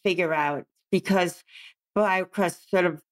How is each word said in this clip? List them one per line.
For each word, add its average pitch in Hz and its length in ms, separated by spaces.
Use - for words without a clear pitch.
figure 175 300
out, 147 320
because 180 520
biocrusts 190 720
sort 185 160
of 156 160